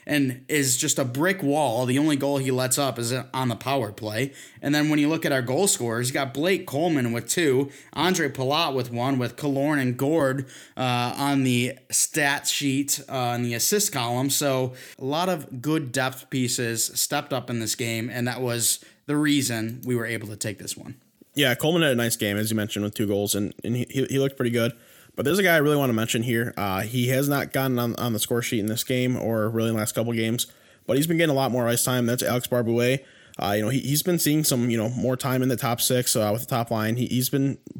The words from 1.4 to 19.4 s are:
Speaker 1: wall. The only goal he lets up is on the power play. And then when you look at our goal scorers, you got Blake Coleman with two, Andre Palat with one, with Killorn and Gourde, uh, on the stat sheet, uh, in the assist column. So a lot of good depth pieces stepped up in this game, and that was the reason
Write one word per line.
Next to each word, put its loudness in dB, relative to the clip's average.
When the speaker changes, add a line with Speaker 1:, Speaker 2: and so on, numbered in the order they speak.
Speaker 1:
wall. 2
The 2
only 4
goal 0
he -2
lets 0
up 0
is -2
on -2
the -2
power -2
play. -4
And 0
then 2
when 4
you 4
look -2
at 2
our 2
goal 2
scorers, 0
you -6
got -2
Blake 0
Coleman 0
with -4
two, 2
Andre 2
Palat 0
with -2
one, 0
with -2
Killorn 0
and 0
Gourde, 0
uh, 0
on 2
the 2
stat 0
sheet, 0
uh, -2
in -2
the -2
assist 2
column. 0
So 0
a -10
lot 0
of -6
good -2
depth -2
pieces 0
stepped -2
up -4
in -2
this -2
game, -4
and -4
that -6
was -2
the 0
reason 0